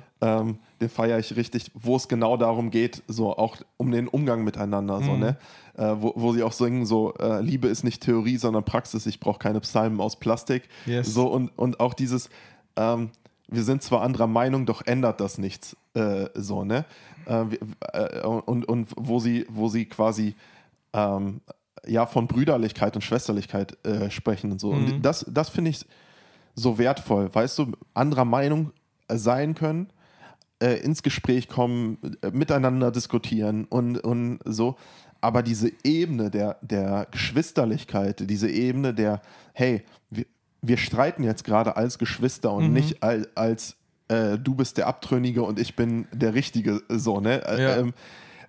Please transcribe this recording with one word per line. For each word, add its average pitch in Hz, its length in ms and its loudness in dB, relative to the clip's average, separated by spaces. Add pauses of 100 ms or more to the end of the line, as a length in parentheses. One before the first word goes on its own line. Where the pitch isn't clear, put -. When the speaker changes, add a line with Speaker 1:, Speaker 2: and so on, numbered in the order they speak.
(220)
Speaker 1:
Ähm, 110 380 0 (220)
den 113 80 0
feier 113 300 0
ich 107 160 -4
richtig, 117 380 -4
wo 120 240 0
es - 100 -4
genau 117 300 2
darum 117 340 2
geht, 117 360 0
so 107 300 -2
auch 113 200 0 (200)
um 123 140 0
den 120 160 0
Umgang 127 360 0
miteinander, 101 580 -2
so, 143 120 0
Speaker 2:
Mhm. 135 60 0
Speaker 1:
ne? 120 180 2 (380)
Äh, 107 240 0
wo, 113 160 0
wo 117 180 2
sie 117 100 2
auch 113 100 0
singen, 120 320 0
so, 110 300 2
äh, 110 260 0
„Liebe 127 260 0
ist - 160 -2
nicht 117 200 -2
Theorie, 120 340 2
sondern 110 260 0
Praxis, - 420 -2
ich 110 140 -6
brauch - 200 0
keine 107 200 0
Psalmen 110 420 0
aus 104 160 -4
Plastik.“ 117 520 -2 (160)
Speaker 2:
Yes. 120 280 -2
Speaker 1:
So, 123 140 4
und, 127 300 0
und 123 220 0
auch 123 140 2
dieses, 127 360 -2 (480)
ähm, 113 320 0 (400)
„Wir 117 140 -2
sind 131 200 0
zwar 120 180 2
anderer 120 260 2
Meinung, 127 380 2
doch 113 200 -2
ändert 123 360 0
das 98 160 -4
nichts“, - 380 -8 (180)
äh, 101 420 0
so, 101 280 -4
ne? 117 220 -2 (400)
Äh, 113 240 0
wir, 110 100 -6 (340)
äh, - 320 -4
und, 117 400 -2
und 117 300 -2
wo 117 240 0
sie, 117 300 0
wo 110 180 -2
sie 113 180 0
quasi, 110 500 0 (580)
ähm, 101 480 0 (440)
ja, 113 200 2
von 120 220 0
Brüderlichkeit 117 680 0
und 104 60 -4
Schwesterlichkeit, 101 840 -2
äh, 104 240 -2
sprechen 104 440 -4
und 95 60 -6
so. 101 120 -2
Speaker 2:
Mhm. 143 60 0
Speaker 1:
Und 139 280 0
das, 156 240 0
das 151 200 0
finde 165 220 0
ich - 140 -6 (680)
so 117 220 0
wertvoll, 113 560 2
weißt 117 260 2
du, 127 120 0 (240)
anderer 131 300 4
Meinung 143 460 0 (380)
sein 123 460 0
können, 160 320 -2 (760)
äh, 120 140 4
ins 151 260 -2
Gespräch - 480 0
kommen, 120 480 0 (240)
äh, 98 80 -4
miteinander 131 600 2
diskutieren 110 760 -2
und, 120 380 0
und 120 420 -2
so. 113 300 0 (440)
Aber 117 220 2
diese 113 300 0 (120)
Ebene 147 460 0
der, 101 320 -2
der 98 480 -2
Geschwisterlichkeit, 110 1200 -2
diese 107 220 0
Ebene 127 420 0
der, 107 280 0 (320)
hey, 127 300 0 (280)
wir, 123 140 -6 (360)
wir 120 160 2
streiten 135 460 2
jetzt 110 200 0
gerade 110 320 4
als 120 220 0
Geschwister 117 560 0
und 104 140 4
Speaker 2:
Mhm. - 60 6
Speaker 1:
nicht 151 280 2
al-, 110 320 0
als, 113 420 -2 (340)
äh, 110 280 2
du 131 160 0
bist 127 240 -2
der 101 100 2
Abtrünnige 123 560 0
und 104 160 -2
ich - 160 -4
bin 117 380 0
der 113 220 2
Richtige, 113 520 0
so, 107 320 0
ne? 113 280 0
Äh, 110 160 0
Speaker 2:
Ja. 131 160 2
Speaker 1:
ähm, 120 140 0 (560)